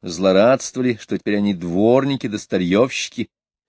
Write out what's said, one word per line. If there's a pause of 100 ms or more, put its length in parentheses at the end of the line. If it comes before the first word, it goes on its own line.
злорадствовали,
что
теперь
они
дворники
да
старьевщики, (380)